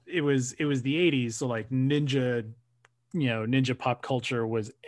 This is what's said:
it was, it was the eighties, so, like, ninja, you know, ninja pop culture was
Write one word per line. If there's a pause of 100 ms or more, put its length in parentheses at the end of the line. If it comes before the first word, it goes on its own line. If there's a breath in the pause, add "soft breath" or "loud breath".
it
was,
it
was
the
eighties,
so,
like,
ninja, (640)
you
know,
ninja
pop
culture
was (160)